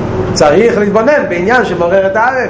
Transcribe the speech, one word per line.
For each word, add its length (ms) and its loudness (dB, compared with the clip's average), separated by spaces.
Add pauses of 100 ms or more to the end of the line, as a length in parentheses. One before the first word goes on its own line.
(320)
צריך 460 2
להתבונן 500 0
בעניין 360 0
שמעורר 420 0
את 100 -2
האהבה, 340 0